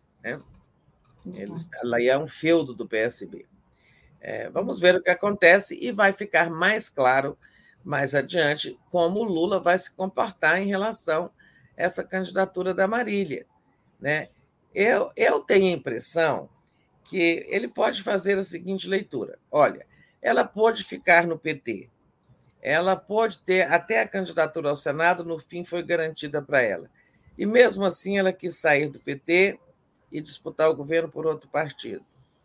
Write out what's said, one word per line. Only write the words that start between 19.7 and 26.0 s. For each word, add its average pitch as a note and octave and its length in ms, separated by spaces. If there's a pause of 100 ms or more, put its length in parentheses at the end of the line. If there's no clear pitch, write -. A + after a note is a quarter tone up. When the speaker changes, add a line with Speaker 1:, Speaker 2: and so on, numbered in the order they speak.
Speaker 1:
ela A#3+ 220
pode A3 380
ficar E3+ 440
no D#3+ 120
P D#3 180
T, G#2+ 340 (760)
ela F3 300
pode G#3+ 460
ter, F#3 220 (100)
até G#3+ 280
a G#3+ 60
candidatura E3 640
ao D3 60
Senado, E3 480
no E3 120
fim, F3 280
foi F3 180
garantida D#3 580